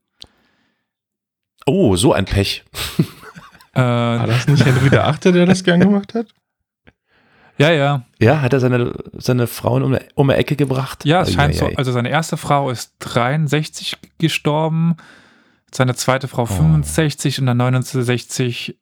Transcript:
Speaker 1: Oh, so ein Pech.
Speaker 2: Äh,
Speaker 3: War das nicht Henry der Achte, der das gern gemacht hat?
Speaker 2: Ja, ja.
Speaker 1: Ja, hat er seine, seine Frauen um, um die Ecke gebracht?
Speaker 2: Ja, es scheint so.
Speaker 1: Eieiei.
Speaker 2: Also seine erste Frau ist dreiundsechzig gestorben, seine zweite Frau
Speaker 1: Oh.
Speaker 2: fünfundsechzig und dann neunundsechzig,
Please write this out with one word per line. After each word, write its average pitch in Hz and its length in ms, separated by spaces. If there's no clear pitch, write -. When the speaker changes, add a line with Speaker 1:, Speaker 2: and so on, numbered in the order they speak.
Speaker 1:
Oh, 139 300
so 113 180
ein 92 120
Pech. - 380
Speaker 2:
Äh, - 80
Speaker 3:
War 120 460
das 120 200
nicht 143 180
Henry 131 260
der 107 160
Achte, 151 240
der 175 160
das 185 160
gern 175 160
gemacht 202 340
hat? 226 140
Speaker 2:
Ja, 151 140
ja. 139 320
Speaker 1:
Ja, 139 220
hat 131 120
er 135 60
seine, 123 340
seine 123 340
Frauen 120 340
um, 135 160
um 139 140
die 131 80
Ecke - 200
gebracht? 135 500
Speaker 2:
Ja, 165 180
es 92 100
scheint 147 220
so. - 100
Speaker 1:
Eieiei. - 120
Speaker 2:
Also 127 140
seine 123 180
erste 156 280
Frau 143 320
ist - 300
dreiundsechzig 143 1000
gestorben, 160 760
seine 127 220
zweite 131 320
Frau 123 160
Speaker 1:
Oh. - 20
Speaker 2:
fünfundsechzig 139 960
und 131 80
dann 123 100
neunundsechzig, 123 1200